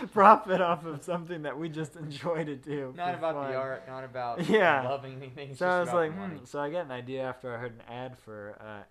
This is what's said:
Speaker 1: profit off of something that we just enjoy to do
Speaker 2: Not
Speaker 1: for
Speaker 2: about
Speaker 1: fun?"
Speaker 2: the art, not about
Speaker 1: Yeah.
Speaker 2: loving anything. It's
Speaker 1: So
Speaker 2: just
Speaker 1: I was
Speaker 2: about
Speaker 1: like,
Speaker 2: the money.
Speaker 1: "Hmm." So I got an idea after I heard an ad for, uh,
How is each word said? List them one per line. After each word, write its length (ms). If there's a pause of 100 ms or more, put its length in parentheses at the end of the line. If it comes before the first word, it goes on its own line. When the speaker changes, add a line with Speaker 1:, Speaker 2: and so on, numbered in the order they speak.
(120)
Speaker 1:
profit 480
off 260
of 160
something 400
that 160
we 100
just 280
enjoy 480
to 100
do 420
Speaker 2:
Not 180
Speaker 1:
for 40
Speaker 2:
about 160
Speaker 1:
fun?" 160
Speaker 2:
the 80
art, 300
not 160
about 440
Speaker 1:
Yeah. 400
Speaker 2:
loving 280
anything. 340
It's 80
Speaker 1:
So 80
Speaker 2:
just 100
Speaker 1:
I 40
was 80
Speaker 2:
about 100
Speaker 1:
like, 140
Speaker 2:
the 40
money. 200
Speaker 1:
"Hmm." 80
So 160
I 100
got 140
an 80
idea 320
after 280
I 60
heard 140
an 160
ad 300
for, 420
uh, 300